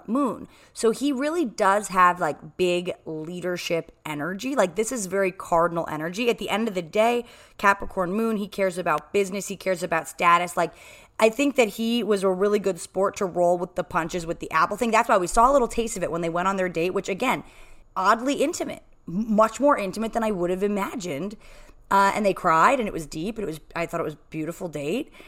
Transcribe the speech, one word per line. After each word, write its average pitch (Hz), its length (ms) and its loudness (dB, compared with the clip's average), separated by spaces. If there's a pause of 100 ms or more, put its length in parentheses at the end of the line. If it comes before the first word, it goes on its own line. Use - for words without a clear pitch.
Moon. 247 400 -2 (260)
So 226 180 0
he 262 200 -2
really 294 340 -2
does 202 440 0
have, 180 300 4
like, 156 380 -4
big 175 360 0 (120)
leadership 165 880 -6 (140)
energy. 180 500 -6
Like, 190 200 2
this 220 160 -2
is 226 140 -4
very 185 260 0
cardinal 170 600 0
energy. 175 380 -2
At 233 80 2
the 208 120 -8
end 214 180 -2
of 208 60 -4
the 185 80 -4
day, 226 440 2 (320)
Capricorn 196 560 0
Moon, 226 240 0
he 196 100 -6
cares 190 300 -2
about 170 360 -2
business. 196 340 -2
He 196 80 -8
cares 180 280 -2
about 165 240 -2
status. 175 500 2
Like, 170 160 0 (460)
I 220 100 6
think 277 280 0
that 233 120 6
he 226 320 -2
was 196 220 0
a 196 60 4
really 202 300 2
good 185 200 -2
sport - 380 -2
to 208 80 -2
roll 175 320 2
with 175 180 -6
the 175 80 -2
punches 170 420 -4
with 165 140 -6
the - 120 -10
Apple 175 260 2
thing. 240 140 0
That's 226 180 2
why 226 80 6
we 175 100 0
saw 233 240 6
a - 20 4
little 254 140 4
taste 196 300 -4
of 175 60 -6
it 143 80 -2
when 170 100 -4
they 170 80 -2
went 175 180 -2
on 196 80 0
their 185 140 -2
date, 170 220 -2
which, 185 180 -4
again, 202 340 -2 (520)
oddly 226 400 2
intimate, - 480 -4 (240)
m-, 208 280 -2
much 220 240 4
more 285 180 6
intimate 202 360 -4
than 226 100 -2
I 220 80 0
would 175 180 0
have 185 140 -2
imagined. 202 720 -4 (560)
Uh, 196 240 6
and 208 100 0
they 185 80 4
cried, 180 460 4
and 214 80 -2
it - 60 -8
was 156 120 -8
deep, 160 320 -8
and 214 60 -8
it - 40 -6
was, 156 120 -8 (160)
I 170 100 -4
thought 170 140 -4
it 165 60 -2
was 156 80 -6
a - 160 -20
beautiful 160 400 -8
date. 175 420 -6 (160)